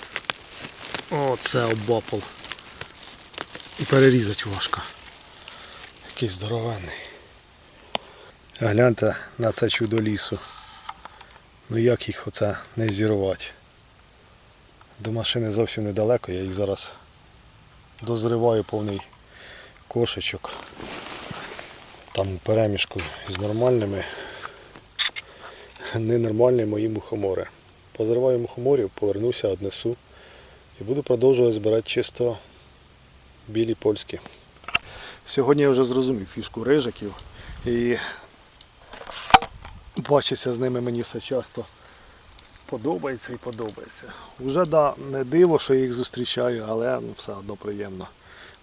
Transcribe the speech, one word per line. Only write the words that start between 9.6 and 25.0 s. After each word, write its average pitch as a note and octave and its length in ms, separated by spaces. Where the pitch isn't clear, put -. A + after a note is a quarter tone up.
чудо A2+ 320
лісу. G#2+ 380
Ну A2+ 80
як A#2 300
їх - 180
оце G#2 320
не A2+ 120
зірвати? G2 560
До A2 120
машини A2+ 380
зовсім G#2+ 340
недалеко, G#2+ 480
я F#2 100
їх F#2+ 100
зараз G2 400
дозриваю A2+ 640
повний G#2 360
кошечок. - 640
Там F#2+ 220
у F2 40
переміжку G#2+ 640
з G2 100
нормальними, G#2 680